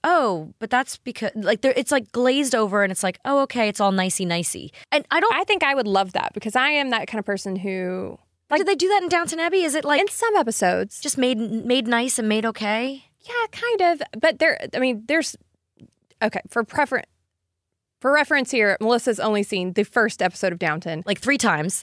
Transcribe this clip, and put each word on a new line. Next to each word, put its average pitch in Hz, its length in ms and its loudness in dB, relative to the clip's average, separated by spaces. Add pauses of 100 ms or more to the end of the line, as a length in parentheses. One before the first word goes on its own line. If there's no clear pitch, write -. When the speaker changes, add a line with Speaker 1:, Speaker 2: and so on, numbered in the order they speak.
Speaker 1:
"Oh, 233 560 2
but 226 100 -8
that's 254 280 0
because," - 360 -6
like, 214 280 0
they're, 269 140 4
it's, - 140 -2
like, 262 220 0
glazed 262 420 2
over 202 300 2
and 190 80 0
it's - 100 -6
like, 185 220 -2
"Oh, 277 160 2
okay, 240 280 0
it's 208 120 -4
all 202 100 4
nicey-nicey." 180 840 -2 (200)
And 294 180 2
I 311 80 2
don't 440 160 2
Speaker 2:
I 339 80 0
think 392 220 0
I 277 100 2
would 240 140 0
love 190 240 2
that - 220 -2
because 208 200 -8
I 262 160 4
am 285 200 0
that 220 180 -2
kind 220 100 -6
of 208 80 -6
person 196 300 -4
who, 185 600 -6 (320)
Speaker 1:
Like, - 20 -2
Speaker 2:
like, 294 100 2
Speaker 1:
did 392 80 0
they 392 80 2
do 349 140 0
that 403 120 2
in 349 60 -4
Downton 339 320 0
Abbey? 339 240 2
Is 285 100 0
it, 302 100 -2
like, 285 160 2
Speaker 2:
in 392 80 2
some 440 280 0
episodes. 196 640 0
Speaker 1:
just 285 180 -4
made, 254 200 2
made 226 500 0
nice 240 320 0
and 214 80 0
made 214 180 0
okay? 226 560 -4 (200)
Speaker 2:
Yeah, 480 280 -4
kind 453 300 -2 (100)
of. 302 120 0 (180)
But 311 180 0
there, 320 180 2 (160)
I - 60 -4
mean, 247 300 0
there's, 311 260 0 (880)
okay, 208 260 -2
for 233 140 -2
prefer-, 269 400 0 (1000)
for 262 120 2
reference 294 400 2
here, 208 280 4
Melissa's 233 380 2
only 208 240 0
seen 185 300 -4
the 202 100 0
first - 400 0
episode 185 300 -2
of 175 80 -8
Downton. 160 460 -2
Speaker 1:
Like, 202 120 -2
three 269 200 0
times 175 440 0